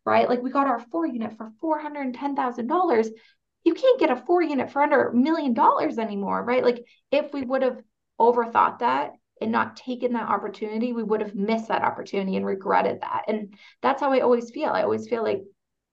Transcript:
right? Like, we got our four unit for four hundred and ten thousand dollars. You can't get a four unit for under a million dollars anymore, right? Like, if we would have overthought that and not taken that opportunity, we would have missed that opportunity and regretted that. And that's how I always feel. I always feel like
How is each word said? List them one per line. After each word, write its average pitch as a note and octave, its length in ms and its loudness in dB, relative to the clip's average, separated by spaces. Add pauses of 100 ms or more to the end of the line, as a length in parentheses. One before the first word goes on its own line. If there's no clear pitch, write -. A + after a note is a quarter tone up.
right? A3 220 4
Like, A#3+ 140 0
we C4+ 80 -4
got C#4 160 0
our A#3+ 120 0
four E4 280 -4
unit A3 300 -6
for A3 240 -14
four D#4 180 -2
hundred D4 240 -8
and B3+ 120 -6
ten C#4 220 -6
thousand B3 320 -4
dollars. D4+ 400 2 (560)
You E4+ 100 4
can't B4+ 260 4
get D4+ 100 4
a B3 60 0
four F4 240 2
unit C#4+ 300 -2
for C#4+ 120 2
under D4 260 4
a - 60 -4
million C#4+ 380 2
dollars C#4+ 460 2
anymore, G3 440 -2
right? B3 220 0
Like, A#3+ 180 2 (280)
if C#4+ 240 0
we C#4 80 -6
would C4 200 -2
have B3 200 -2 (360)
overthought A3+ 600 4
that A3+ 340 -2 (300)
and A3 100 -2
not A3+ 240 -2
taken B3 380 -4
that A3+ 160 -4
opportunity, G#3+ 640 -4
we A#3 80 -4
would G#3 180 0
have G#3 140 -8
missed A3 340 -2
that F#3+ 140 -2
opportunity G3 540 -2
and G3 100 -4
regretted G3 560 0
that. - 260 -6
And G#3+ 260 -6 (280)
that's C4+ 180 0
how C#4 120 0
I C4 80 4
always A#3+ 300 2
feel. D4+ 200 -4
I G#3+ 120 0
always A3 260 -2
feel A3+ 140 -2
like G3+ 200 -2 (500)